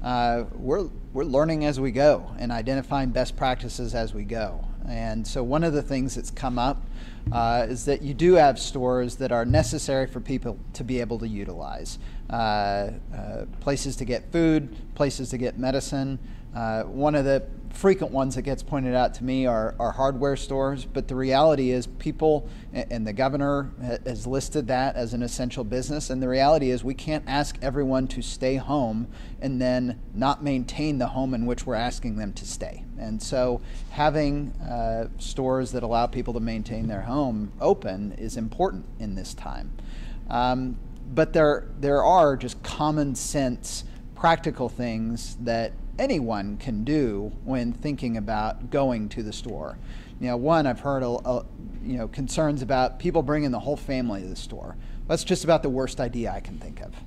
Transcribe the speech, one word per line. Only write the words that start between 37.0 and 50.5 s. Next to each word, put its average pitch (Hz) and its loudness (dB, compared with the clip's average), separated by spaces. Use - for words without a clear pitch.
home 117 -2
open 110 0
is 113 -6
important 160 -2
in 104 -6
this 92 -8
time. - -8
Um, 127 0
but 160 4
there, 151 6
there 143 4
are 151 8
just 117 -6
common 151 0
sense, - -2
practical 156 2
things 117 -4
that 113 0
anyone 113 0
can 110 -2
do 113 2
when 123 -2
thinking 127 -2
about 110 -2
going 123 2
to 123 -6
the 107 -6
store. 78 -8
You 127 -4
know, 123 0
one, 151 4